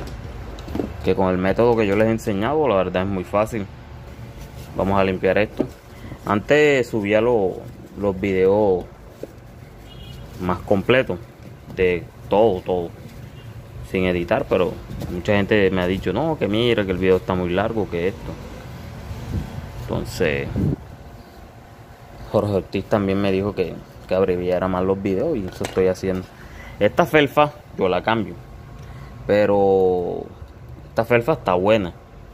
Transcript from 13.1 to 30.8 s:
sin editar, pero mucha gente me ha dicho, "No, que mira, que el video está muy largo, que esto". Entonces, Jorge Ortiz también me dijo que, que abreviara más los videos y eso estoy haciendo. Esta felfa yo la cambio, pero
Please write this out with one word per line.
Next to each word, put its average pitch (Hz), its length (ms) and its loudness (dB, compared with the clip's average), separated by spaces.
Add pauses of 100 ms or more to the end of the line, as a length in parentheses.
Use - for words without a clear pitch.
sin 92 140 2
editar, 90 440 0
pero 92 240 2 (380)
mucha 90 220 0
gente 101 360 4
me 92 140 2
ha - 20 0
dicho, 95 260 0
"No, 143 280 -2
que 113 80 0
mira, 110 360 2
que 95 80 -2
el 90 60 -2
video 92 200 4
está 92 180 -2
muy 90 160 0
largo, 101 360 0
que 85 200 -2
esto". - 240 -6 (1500)
Entonces, 82 640 -2 (1800)
Jorge 104 200 2
Ortiz 95 340 -2
también 98 360 2
me 101 100 2
dijo 98 220 0
que, 87 220 -4 (320)
que 95 80 0
abreviara 90 520 2
más 92 160 0
los 98 160 0
videos 101 380 0
y 98 80 -4
eso 90 180 -8
estoy 95 220 0
haciendo. 92 400 -2 (540)
Esta 104 260 4
felfa 147 460 4 (260)
yo 95 100 2
la 90 140 2
cambio, 104 320 0 (920)
pero 95 1000 2 (640)